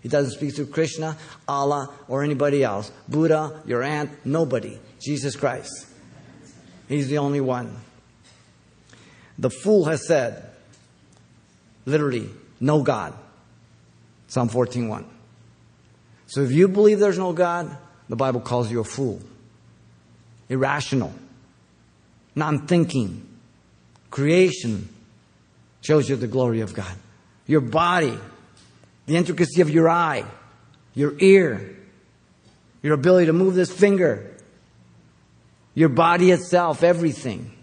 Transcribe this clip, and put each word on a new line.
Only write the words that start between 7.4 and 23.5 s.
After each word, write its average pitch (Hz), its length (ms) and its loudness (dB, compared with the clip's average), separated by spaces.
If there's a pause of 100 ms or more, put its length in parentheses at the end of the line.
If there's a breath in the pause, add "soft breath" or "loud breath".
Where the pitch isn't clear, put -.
one. 123 380 -4 (1600 soft breath)
"The 127 100 0
fool 196 360 2
has 156 200 -4
said," 131 440 -2 (1300)
literally, 131 460 -2 (300)
"no 143 220 2
God." 113 300 -2 (1160)
Psalm 123 200 -2
fourteen 120 380 -2
one. 107 200 -10 (1200 soft breath)
So 139 140 -4
if 127 100 -2
you 175 160 6
believe 208 320 4
there's 202 180 2
no 185 140 -2
God, 170 440 -2 (320)
the - 60 -8
Bible 123 260 -2
calls 120 300 -2
you 117 80 -4
a 113 60 -4
fool. 110 360 -6 (1300)
Irrational, 135 640 -2 (1200)
non-thinking. 151 920 -2 (840)